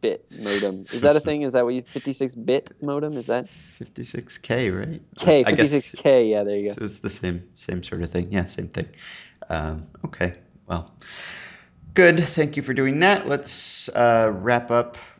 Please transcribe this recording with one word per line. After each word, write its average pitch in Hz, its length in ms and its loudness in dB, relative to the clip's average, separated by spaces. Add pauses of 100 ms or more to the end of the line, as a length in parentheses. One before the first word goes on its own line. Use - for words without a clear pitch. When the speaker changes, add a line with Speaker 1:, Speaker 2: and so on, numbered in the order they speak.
Speaker 1:
bit - 320 -2
modem. 101 600 -4
Is 120 100 -6
that 147 140 6
a 147 40 2
thing? 147 220 -4
Is 131 100 -4
that 123 120 4
what 120 100 -2
you, 127 80 -6
fifty-six 131 520 -6
bit 123 360 -2 (120)
modem? 147 340 -4
Is 120 100 -10
that? 123 220 -2
Speaker 2:
Fifty-six - 920 -16
K, 117 320 -2
right? 104 300 -6 (180)
Speaker 1:
K, 147 260 6
Speaker 2:
I 110 80 2
guess 147 200 4
Speaker 1:
fifty-six - 300 -2
K, 127 240 6
yeah, 107 180 2
there 101 120 -2
you 101 100 -2
go. 101 60 -4
Speaker 2:
so 104 120 -8
it's 98 160 -8
the 104 100 -8
same, 90 340 -6 (100)
same 90 280 -8
sort 85 200 -8
of 82 80 -6
thing. 90 220 -4
Yeah, 92 140 0
same - 220 -8
thing. - 200 -8 (600)
Um, 78 380 -6 (200)
okay, - 280 -4 (320)
well, 85 260 -8 (1040)
good. 170 260 8
Thank 151 360 0
you 143 60 -4
for 131 120 -4
doing 135 260 2
that. 190 280 4
Let's, - 640 -6
uh, 113 440 4
wrap 120 360 0
up 120 260 0 (240)